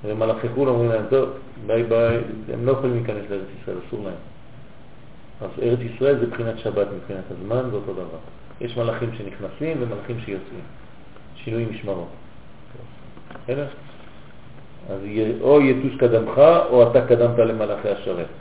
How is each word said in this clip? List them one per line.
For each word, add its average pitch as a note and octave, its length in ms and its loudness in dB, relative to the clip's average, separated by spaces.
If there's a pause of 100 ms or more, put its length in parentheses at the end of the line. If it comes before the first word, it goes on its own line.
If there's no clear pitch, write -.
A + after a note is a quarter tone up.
ומלאכי A2 440 0
חו"ל C3 200 2
אומרים A#2 220 4
להם, A2 200 0
"טוב, C3 180 4 (380)
ביי A2+ 160 2
ביי", A#2 360 4 (340)
הם A#2 140 -2
לא C3+ 60 4
יכולים B2+ 220 2
להיכנס A2 360 -4
לארץ F#2+ 140 -4 (180)
ישראל, F#2 140 -6 (120)
אסור G#2+ 160 -8
להם. F#2 100 -8 (1300)
אז F#2+ 100 -8 (120)
ארץ A#2+ 180 2
ישראל B2+ 380 2
זה A#2 80 0
בחינת A2+ 320 -4
שבת, G2+ 280 0 (100)
מבחינת F#2 340 -10
הזמן, A2 400 -4
זה G#2+ 60 -4
אותו G2 160 -6
דבר. E2+ 260 -10 (420)
יש A#2 160 -6
מלאכים A2+ 420 -2
שנכנסים G#2 600 -6
ומלאכים A#2 440 -6
שיוצאים. F#2 360 -8 (760)
שינוי A2+ 360 -4
משמרות. F#2 380 -6 (1400)
בסדר? C#3 220 -4 (1200)
אז G2 140 -6
יה-, G#2+ 360 0
או D3 200 10
יתוש C3 380 4
קדמך, A2+ 400 4 (320)
או A#2+ 200 10
אתה A#2+ 160 6
קדמת A#2 320 6
למלאכי G#2+ 500 2
השרת. F#2 380 -2 (140)